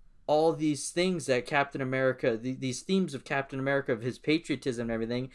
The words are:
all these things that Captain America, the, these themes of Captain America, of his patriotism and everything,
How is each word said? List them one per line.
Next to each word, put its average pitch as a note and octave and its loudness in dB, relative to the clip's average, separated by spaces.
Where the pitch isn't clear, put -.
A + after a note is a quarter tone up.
all D#3 4
these D3+ -2
things F3 0
that B2 2
Captain C#3 0
America, C3 2
the, B2 -4
these C3 -4
themes F#3+ 0
of B2+ -10
Captain C#3 -4
America, C#3 0
of G#2+ -2
his A#2+ -6
patriotism C#3+ 0
and A#2 -4
everything, A#2 -2